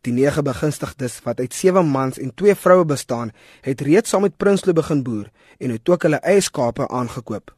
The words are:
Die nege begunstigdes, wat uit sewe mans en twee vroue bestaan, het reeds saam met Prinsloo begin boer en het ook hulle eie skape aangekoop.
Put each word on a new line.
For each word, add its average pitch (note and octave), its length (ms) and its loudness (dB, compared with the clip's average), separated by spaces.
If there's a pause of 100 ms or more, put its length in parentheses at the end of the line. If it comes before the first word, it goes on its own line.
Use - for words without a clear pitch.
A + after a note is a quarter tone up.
Die A#2+ 80 -4
nege C#3 320 0
begunstigdes, C3+ 800 -6
wat A#2+ 160 -6
uit B2+ 120 -6
sewe F#3 300 2
mans C3 380 -2
en C3 160 -6
twee G3+ 180 4
vroue F3+ 300 4
bestaan, A#2+ 480 -4 (320)
het C3+ 160 -4
reeds D#3+ 320 2
saam G3 140 2
met - 100 -4
Prinsloo F#3+ 400 2
begin D3 260 0
boer A2 280 -8 (260)
en B2 160 -6
het A2+ 160 -4
ook F3 160 2
hulle D3+ 160 2
eie G3 240 4
skape B2 420 -4
aangekoop. A#2 720 -8